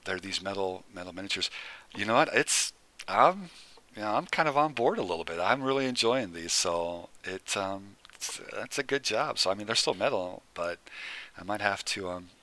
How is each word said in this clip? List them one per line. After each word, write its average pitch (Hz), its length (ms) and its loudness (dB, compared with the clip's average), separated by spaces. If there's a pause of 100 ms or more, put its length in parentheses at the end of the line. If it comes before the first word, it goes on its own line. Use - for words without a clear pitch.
they're 95 160 -2
these 92 220 -6
metal, 95 500 -4
metal 90 200 -12
miniatures. 92 380 -4 (440)
You 101 120 -2
know 113 80 2
what? 143 180 8
It's, - 400 4 (360)
I'm, 170 420 6 (440)
you 107 80 -8
know, 107 120 0
I'm 156 120 2
kind 165 220 2
of 139 80 2
on 151 160 4
board 127 260 2
a 143 40 0
little 85 220 -2
bit. 82 140 -6
I'm 113 240 4
really 135 240 2
enjoying 123 460 2
these, 85 200 -6
so 87 560 0 (160)
it, 95 320 -6
um, 98 400 -4 (180)
it's, - 260 -8 (160)
it's 110 220 -6
a 143 40 0
good 139 220 0
job. 127 340 0
So, - 120 2
I 98 40 2
mean, 104 140 -10
they're 113 80 2
still - 180 2
metal, 95 480 -2 (120)
but 87 240 -4 (600)
I 87 60 -14
might 104 160 -4
have 101 260 0
to, 98 220 -4
um, 90 220 -10 (120)